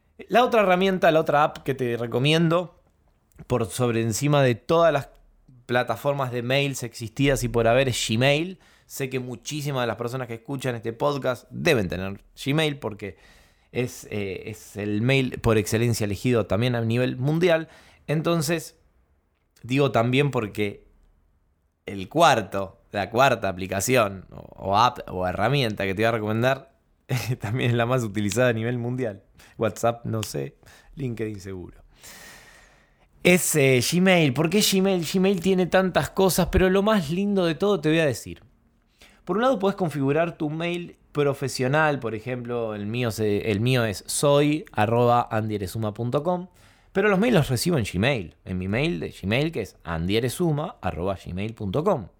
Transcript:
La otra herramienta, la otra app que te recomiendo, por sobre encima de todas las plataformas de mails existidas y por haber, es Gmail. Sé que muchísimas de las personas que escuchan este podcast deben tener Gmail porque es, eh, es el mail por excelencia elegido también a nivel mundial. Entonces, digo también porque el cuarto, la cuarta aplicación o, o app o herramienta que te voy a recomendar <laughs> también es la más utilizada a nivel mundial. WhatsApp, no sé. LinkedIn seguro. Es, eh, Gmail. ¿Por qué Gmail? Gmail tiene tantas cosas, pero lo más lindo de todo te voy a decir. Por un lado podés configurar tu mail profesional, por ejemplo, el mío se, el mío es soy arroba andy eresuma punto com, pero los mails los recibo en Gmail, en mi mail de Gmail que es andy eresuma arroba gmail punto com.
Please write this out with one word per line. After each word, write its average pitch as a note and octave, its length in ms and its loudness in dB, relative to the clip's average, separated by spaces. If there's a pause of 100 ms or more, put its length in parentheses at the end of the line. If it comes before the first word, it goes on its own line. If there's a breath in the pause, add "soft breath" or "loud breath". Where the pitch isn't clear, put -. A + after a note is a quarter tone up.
(280 soft breath)
La A3 160 4
otra A#3+ 180 4
herramienta, F#3 500 4
la D#3 80 6
otra D3 240 2
app D#3 140 -2
que - 160 -4
te A#2+ 220 -2
recomiendo, D#3 880 0 (640)
por A#2 200 0
sobre A2+ 360 0
encima C#3 400 2
de B2+ 120 4
todas E3 380 2
las C#3 160 -2 (600)
plataformas B2 640 -2
de A#2+ 100 -4
mails C3+ 400 -2
existidas B2 600 -2
y A#2+ 40 0
por A2+ 200 2
haber, C3 200 4
es - 200 -2
Gmail. C#3+ 500 0 (280 soft breath)
Sé - 220 -8
que B2+ 120 -6
muchísimas C3 640 -6
de - 20 -2
las A2 80 -2
personas A#2+ 320 -6
que A#2 80 -10
escuchan C3 400 -6
este A2+ 180 -8
podcast C3 580 -2
deben B2 380 0
tener F#2+ 360 -8 (200)
Gmail C#3+ 360 0
porque G2+ 380 -10 (520 soft breath)
es, - 400 -6
eh, G2+ 400 -6
es - 260 -16
el G#2 240 -2
mail B2+ 400 0
por A2+ 180 4
excelencia A2+ 480 0
elegido G#2 400 0
también A#2+ 280 0
a A#2+ 60 -2
nivel B2 360 0
mundial. D#3+ 520 2 (400 loud breath)
Entonces, D#3+ 720 -2 (840)
digo C3 300 2
también B2+ 400 2
porque G#2 560 -4 (960)
el F#2+ 220 -10
cuarto, A2+ 720 2 (100)
la G2 180 -4
cuarta A2 400 2
aplicación G2 840 -2
o, - 380 -10
o G2 60 2
app B2 300 4
o F#2 180 -4
herramienta G#2 600 -2
que G2 100 -2
te G2+ 80 -2
voy A2+ 60 4
a - 20 0
recomendar A#2 640 -2 (320)
<laughs> B2 340 -4
también A#2+ 300 -2
es A#2+ 60 2
la A#2 100 2
más B2+ 160 0
utilizada G#2+ 460 0
a A#2+ 40 2
nivel A2+ 260 -4
mundial. A#2+ 440 -6 (340 loud breath)
WhatsApp, A#2 480 -2
no A2 200 -4
sé. C#2 320 -8 (400 loud breath)
LinkedIn A2 420 -6
seguro. F#2 420 -14 (1400 loud breath)
Es, - 320 4
eh, C3+ 260 4
Gmail. E3+ 520 4
¿Por D3 160 0
qué G3+ 140 2
Gmail? F#3+ 440 2
Gmail F#3+ 340 0
tiene F#3 260 2
tantas F3 440 2
cosas, F#3 400 2
pero F#3 200 4
lo G3 120 2
más G3+ 280 2
lindo F#3+ 340 0
de E3 100 0
todo G3 260 0
te D3+ 100 0
voy D#3 80 2
a D#3+ 80 2
decir. F#2 360 -6 (840 soft breath)
Por F3 120 -2
un A3 60 0
lado B3+ 160 2
podés G3 180 0
configurar D3+ 640 0
tu D3+ 100 -2
mail E3+ 480 -6 (160)
profesional, C#3+ 880 0
por A2+ 140 -6
ejemplo, A#2+ 600 -6
el G2+ 120 -6
mío A#2 240 -2
se, G#2 400 0
el G2 100 2
mío B2 240 2
es G#2+ 220 -4
soy D3 640 2
arroba A#2+ 580 2
andy G#2+ 260 -2
eresuma G#2 360 -4
punto A#2+ 300 -2
com, F3+ 260 -2 (440 soft breath)
pero G3 160 2
los G3 100 4
mails F#3+ 160 4
los D#3 140 4
recibo E3 280 0
en A#2 80 0
Gmail, G2 600 -2
en F#2 140 -6
mi F#2 100 -6
mail D3+ 320 -2
de A#2 100 -8
Gmail C3 420 -2
que C3+ 80 -6
es - 240 -10
andy E2+ 320 -2
eresuma D3+ 640 -2
arroba F#2 420 -4
gmail G2+ 320 -8
punto A2 300 -4
com. D3+ 240 -2 (120)